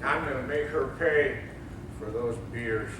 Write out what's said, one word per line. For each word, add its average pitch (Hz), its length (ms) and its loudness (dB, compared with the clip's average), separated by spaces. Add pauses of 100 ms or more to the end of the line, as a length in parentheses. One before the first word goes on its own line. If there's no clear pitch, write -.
I'm 156 220 2
gonna - 220 -2
make 147 200 2
her 139 320 0
pay 151 400 6 (600)
for 110 120 -6
those 117 260 0 (140)
beers. 113 480 0